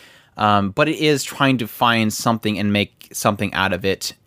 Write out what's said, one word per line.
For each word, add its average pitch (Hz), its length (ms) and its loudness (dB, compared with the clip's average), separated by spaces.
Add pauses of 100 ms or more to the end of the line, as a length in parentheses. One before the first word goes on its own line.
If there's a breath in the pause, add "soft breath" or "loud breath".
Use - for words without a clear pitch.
(380 loud breath)
Um, 101 320 2
but 147 180 0
it 151 100 -4
is 151 260 0
trying 135 340 0
to 113 100 -4
find 113 460 2
something 110 460 -2
and 104 120 0
make - 400 -2
something 104 440 -2
out 95 180 0
of 92 100 -6
it, - 300 -2 (140)